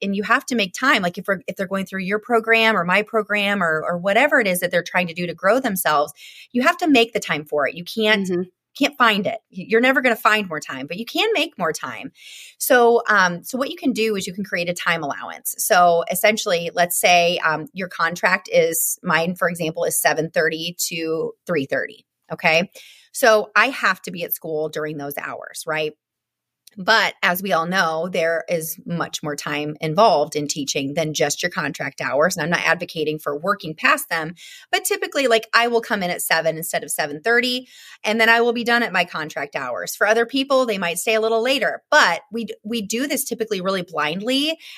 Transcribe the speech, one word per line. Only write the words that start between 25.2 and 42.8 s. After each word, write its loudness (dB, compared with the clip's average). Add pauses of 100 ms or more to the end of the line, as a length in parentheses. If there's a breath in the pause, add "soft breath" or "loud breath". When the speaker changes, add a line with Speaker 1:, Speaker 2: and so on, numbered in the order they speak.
Speaker 1:
right? -2 (840)
But 2
as 2
we -2
all 2
know, 0
there 0
is -4
much -4
more -4
time -6
involved 4
in -2
teaching -4
than -2
just 0
your -2
contract -6
hours. 0
And -2
I'm -2
not 0
advocating -2
for -6
working -4
past 0
them, -4 (360 loud breath)
but -2
typically, -2
like, 2
I 4
will 2
come -4
in -2
at -4
seven 0
instead -6
of -10
seven -6
thirty, 0 (360 loud breath)
and 0
then 6
I 6
will 2
be -4
done 2
at -4
my 2
contract -8
hours. -6
For 2
other 4
people, 0
they -2
might -4
stay 0
a 2
little 2
later, -2
but 4 (100)
we -6
d-, -12
we -4